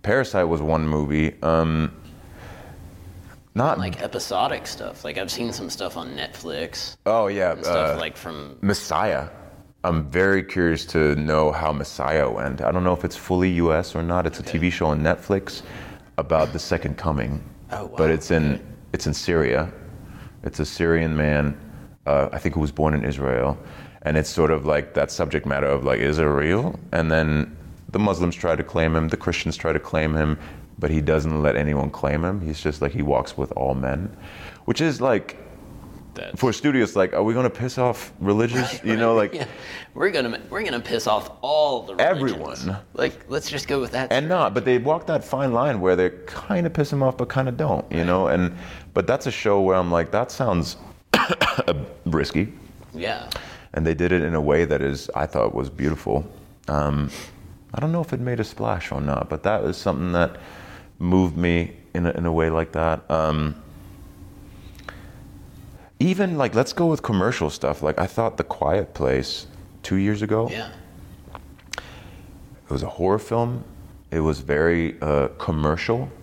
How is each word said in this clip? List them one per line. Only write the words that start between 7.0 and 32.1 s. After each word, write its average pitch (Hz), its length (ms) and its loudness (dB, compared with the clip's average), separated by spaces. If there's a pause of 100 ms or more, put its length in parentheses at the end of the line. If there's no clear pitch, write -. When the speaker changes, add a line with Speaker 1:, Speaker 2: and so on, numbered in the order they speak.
Speaker 1:
Oh, 110 220 2
yeah, 95 260 2
Speaker 2:
and 78 120 -6
stuff, 78 320 2
Speaker 1:
uh, 78 40 -4
Speaker 2:
like, 80 160 -6
from 73 460 -12
Speaker 1:
Messiah. 82 680 0 (560)
I'm 80 260 2
very 95 320 4
curious 85 440 2
to 76 300 4
know 76 360 4
how 78 200 0
Messiah 71 580 0
went. 65 320 -4
I 58 100 2
don't 90 120 2
know 90 100 4
if 85 100 -6
it's 82 120 -4
fully 90 340 2
U 85 220 4
S 78 220 0
or 82 80 -2
not. 87 240 2
It's - 120 -4
a - 40 -10
Speaker 2:
Okay. 73 100 -8
Speaker 1:
T 82 60 0
V 87 120 4
show 82 160 0
on 76 160 2
Netflix 98 580 0 (580)
about 78 360 2
the 80 40 -4
Second 78 380 -2
Coming. 71 460 -2 (300)
Speaker 2:
Oh, 98 140 -6
wow. - 100 -14
Speaker 1:
But 80 140 4
it's 80 200 0
in, 78 240 4
Speaker 2:
Okay. - 80 -6 (300)
Speaker 1:
it's - 160 -2
in 76 60 0
Syria. 78 580 2 (720)
It's 73 160 -6
a 73 40 2
Syrian 82 520 2
man, 73 420 2 (480)
uh, 71 260 4
I 71 60 -6
think 71 160 -2
who 80 60 0
was 73 100 2
born 78 240 2
in 71 100 0
Israel. 67 540 0 (440)
And 76 140 2
it's 78 140 2
sort 80 220 4
of, 73 140 0
like, 76 280 0
that 71 160 2
subject 76 360 -2
matter 69 200 0
of, 69 160 2
like, 65 160 2
is 73 220 2
it 78 40 4
real? 78 540 2 (140)
And 80 180 2
then 78 460 2 (320)
the - 100 -2
Muslims 90 380 2
try 82 180 2
to 78 80 -2
claim 80 320 2
him, 80 140 2
the 82 80 0
Christians - 400 -2
try 80 160 0
to 73 80 2
claim 78 340 0
him, 78 240 2 (400)
but 76 140 0
he 78 80 4
doesn't 78 420 2
let 69 140 4
anyone 71 340 2
claim 73 340 0